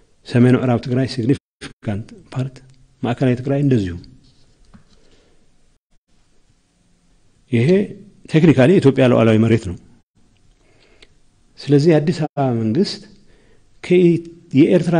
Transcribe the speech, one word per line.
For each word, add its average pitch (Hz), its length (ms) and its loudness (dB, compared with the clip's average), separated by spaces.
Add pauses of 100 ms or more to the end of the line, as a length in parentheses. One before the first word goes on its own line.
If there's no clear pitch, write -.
(260)
ሰሜን 123 280 2
ምዕራብ 120 260 -2
ትግራይ 127 280 -6
ሲግኒፊካንት - 1000 -8 (200)
ፓርት፣ 135 280 -10 (460)
ማዕከላዊ 123 340 -2
ትግራይ 131 240 -6
እንደዚሁ። 107 360 -2 (3500)
ይሄ 120 160 0 (600)
ቴክኒካሊ 151 420 4
የኢትዮጵያ 135 360 2
ሉዓላዊ 117 320 2
መሬት 113 280 0
ነው። 87 100 -10 (1800)
ስለዚህ 143 280 2
የአዲስ 151 320 0
አበባ 143 340 -4
መንግስት 113 480 -4 (840)
ከ-፣ 180 160 2 (520)
የኤርትራ 170 480 2